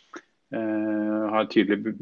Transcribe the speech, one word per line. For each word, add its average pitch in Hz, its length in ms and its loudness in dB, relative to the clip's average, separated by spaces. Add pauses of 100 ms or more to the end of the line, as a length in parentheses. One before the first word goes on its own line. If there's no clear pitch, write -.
(540)
eh, 107 800 -2
ha 110 80 4
et 107 80 -4
tydelig 104 320 4
bu-, 107 200 -4